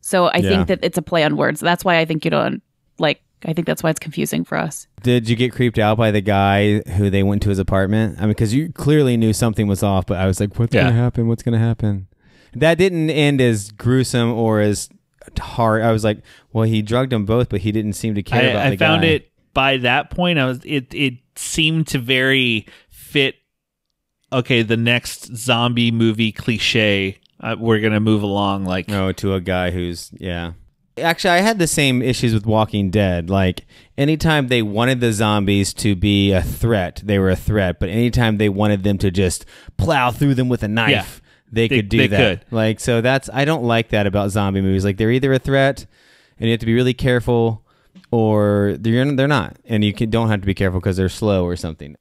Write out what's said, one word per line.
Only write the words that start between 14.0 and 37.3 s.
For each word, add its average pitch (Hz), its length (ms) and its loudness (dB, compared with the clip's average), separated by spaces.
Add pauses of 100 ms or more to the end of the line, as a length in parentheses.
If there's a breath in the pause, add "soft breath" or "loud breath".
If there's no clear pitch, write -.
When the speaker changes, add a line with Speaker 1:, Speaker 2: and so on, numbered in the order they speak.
Speaker 2:
or 110 300 0
as 104 280 0 (500)
hard. 110 440 0
I 117 80 4
was 110 120 0
like, 107 160 0 (340 soft breath)
"Well, 110 100 2
he 110 180 2
drugged 123 300 0
them 107 140 0
both, 113 240 0
but 101 120 -4
he 107 100 -2
didn't 107 220 -2
seem 110 220 -4
to 101 80 -4
care 113 180 0
Speaker 3:
I, 131 40 2
Speaker 2:
about 117 220 0
Speaker 3:
I - 40 2
Speaker 2:
the 98 60 -2
Speaker 3:
found 160 240 2
Speaker 2:
guy." 165 80 2
Speaker 3:
it 147 220 -2 (220)
by 135 240 2
that 127 320 0
point. 175 300 0
I 131 60 2
was, 127 180 -4
it, 139 300 -6
it 131 220 -2 (200)
seemed 160 520 -2
to 143 120 -2
very 127 680 0 (240 loud breath)
fit. - 460 -4 (1000)
Okay, 123 300 2
the 113 140 0
next 120 580 -4
zombie 120 560 0
movie 113 400 2
cliche. 101 840 -2 (220)
Uh, 113 200 -8
we're 113 200 2
gonna 107 200 2
move 107 240 2
along 98 420 -2
like 92 260 -4
Speaker 2:
Oh, 95 220 -2
to 98 220 -4
a 92 60 -4
guy 90 300 -2
who's, 87 460 -8
yeah. 85 360 -8 (440)
Actually, 165 340 -2
I 175 80 4
had 214 200 0
the 165 80 2
same 131 340 0
issues 120 320 0
with 107 120 -2
Walking 107 440 0
Dead. 90 400 0
Like, 95 360 0 (320 soft breath)
anytime 151 500 0
they 123 140 2
wanted 120 400 0
the 117 100 2
zombies 101 640 0
to 104 180 0
be 98 380 2
a 92 100 2
threat, 104 600 -2
they 101 160 0
were 95 100 2
a 92 60 2